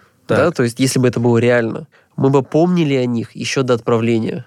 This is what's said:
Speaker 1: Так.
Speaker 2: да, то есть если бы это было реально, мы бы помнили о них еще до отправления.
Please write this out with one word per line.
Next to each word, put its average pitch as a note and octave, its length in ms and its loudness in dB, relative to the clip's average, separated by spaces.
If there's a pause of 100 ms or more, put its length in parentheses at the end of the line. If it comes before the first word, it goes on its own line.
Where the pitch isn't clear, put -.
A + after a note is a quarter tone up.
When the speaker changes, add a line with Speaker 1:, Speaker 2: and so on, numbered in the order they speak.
(260)
Speaker 1:
Так. A2+ 120 0
Speaker 2:
да, D3+ 120 2
то C#3+ 120 -2
есть A#2 180 -2
если C3+ 180 0
бы B2+ 100 2
это A#2 120 -2
было A#2+ 180 2
реально, A#2+ 480 0 (300)
мы C3+ 140 0
бы C#3 120 2
помнили D#3+ 520 0
о B2+ 120 0
них A#2 300 -4
еще B2+ 260 -4
до B2+ 120 0
отправления. A#2 720 -2